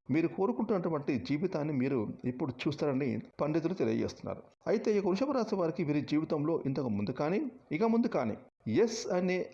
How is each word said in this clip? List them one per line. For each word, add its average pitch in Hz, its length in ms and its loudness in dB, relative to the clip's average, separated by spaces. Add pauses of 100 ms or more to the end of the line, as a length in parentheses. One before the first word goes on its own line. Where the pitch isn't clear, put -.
(160)
మీరు 165 220 2
కోరుకుంటున్నటువంటి 190 800 0 (140)
జీవితాన్ని 156 540 0
మీరు 131 160 2 (320)
ఇప్పుడు 127 220 -4 (100)
చూస్తారని 139 480 0 (300)
పండితులు 160 400 0
తెలియజేస్తున్నారు. 110 640 -2 (280)
అయితే 220 260 2
ఈ 196 100 2
వృషభ 202 300 2
రాశి 220 240 0
వారికి 165 280 0
వీరి 147 220 2
జీవితంలో 156 440 2 (140)
ఇంతకు 139 280 0
ముందు 101 240 -2
కానీ 175 200 0 (360)
ఇక 190 60 0 (120)
ముందు 226 220 2
కానీ 113 200 0 (460)
ఎస్ 226 180 0 (160)
అనే 180 220 2 (140)